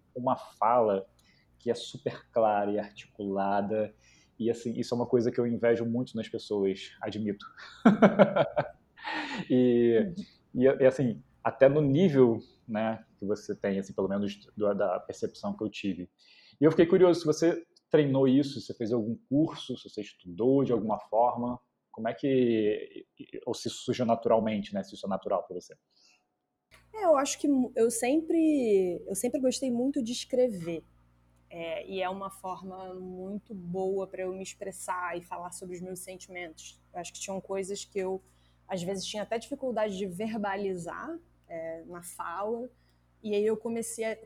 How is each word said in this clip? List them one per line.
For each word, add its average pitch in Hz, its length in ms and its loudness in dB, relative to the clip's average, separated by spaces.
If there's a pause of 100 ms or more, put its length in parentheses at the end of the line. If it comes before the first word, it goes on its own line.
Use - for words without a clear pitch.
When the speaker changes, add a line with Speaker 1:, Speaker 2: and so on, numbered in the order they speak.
(160)
Speaker 1:
uma 123 200 -2
fala 110 720 2 (500)
que 120 140 -2
é - 20 0
super - 580 -10
clara 104 400 4
e 104 60 0
articulada, 101 1120 -2 (460)
e 113 140 0
assim, 117 260 -4
isso 120 160 -4
é 120 40 0
uma 120 100 -2
coisa 120 240 2
que - 80 -2
eu 120 80 2
invejo 117 380 2
muito 117 300 -4
nas 110 140 -6
pessoas, 98 600 -2 (100)
admito. 104 440 -6 (380)
<laughs> - 920 4 (720)
E, 120 640 4 (420)
Speaker 2:
Uhum. 123 60 2
Speaker 1:
e, 127 40 8
e 135 200 6
assim, 131 360 2 (220)
até 123 240 6
no 147 140 4
nível, 135 580 6 (280)
né, 110 360 -2 (140)
que - 80 -10
você 101 300 -4
tem, 98 240 -2
assim, 95 140 -8
pelo 98 140 -2
menos 101 380 -4 (100)
do, 104 180 0
da 95 260 0
percepção - 560 -8
que 110 80 -6
eu 104 60 -2
tive. 90 400 -6 (500)
E - 40 2
eu 156 80 8
fiquei 165 140 6
curioso 180 340 6
se - 60 -6
você 165 400 2 (240)
treinou 135 380 4
isso, 135 320 2
se - 80 -12
você - 60 -8
fez 110 180 -4
algum 113 240 0 (140)
curso, 143 480 -2
se - 120 -18
você - 120 -10
estudou 107 600 0
de 120 80 0
alguma 107 280 0
forma, 120 600 0 (320)
como 113 160 -6
é 120 60 -2
que, 117 960 0 (380)
ou 120 80 -4
se - 140 -8
isso - 160 -10
surgiu 123 220 -2
naturalmente, 110 680 0
né, 95 100 -4
se - 120 -18
isso - 100 -12
é 98 40 -6
natural - 380 -2
pra 90 80 -10
você? - 200 -14 (1160)
Speaker 2:
É, 427 120 -2
eu 311 120 8
acho 277 220 -2
que - 80 -2
mu-, 254 280 2
eu 226 140 4
sempre, 262 1160 2
eu 196 80 -6
sempre 247 240 -2
gostei 254 320 0
muito 254 320 0
de 226 80 -4
escrever. 196 720 -2 (640)
É, 165 400 -8
e 190 140 -6
é 180 80 -4
uma 196 200 -8
forma 185 680 -12
muito 185 580 -12
boa 190 540 -4
pra 185 160 -10
eu 185 100 -6
me 190 100 -10
expressar 180 760 -8
e 175 40 -10
falar 175 300 -12
sobre 180 240 -12
os 175 60 -10
meus 185 180 -10
sentimentos. 180 840 -16 (100)
Eu 180 80 -12
acho 170 140 -10
que - 60 -16
tinham 190 200 -8
coisas 196 460 -6
que - 140 -8
eu, 190 220 -4 (460)
às 185 160 -6
vezes, 185 220 -4
tinha 214 180 -6
até 226 140 -4
dificuldade 220 580 -4
de 196 100 -4
verbalizar, 196 1120 -6 (300)
é, 165 380 -10
na 175 160 -14
fala, 196 680 -6 (560)
e 214 100 -4
aí 208 120 2
eu 220 100 2
comecei 226 480 -6
a, 220 120 -4 (100)